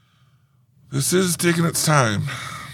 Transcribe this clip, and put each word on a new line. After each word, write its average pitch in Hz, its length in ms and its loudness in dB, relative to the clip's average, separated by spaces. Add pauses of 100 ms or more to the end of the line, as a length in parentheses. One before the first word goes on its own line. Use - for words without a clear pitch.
(920)
"This 135 220 -2
is 180 240 2
taking 170 280 0
its 170 200 -2
time." 113 400 4 (500)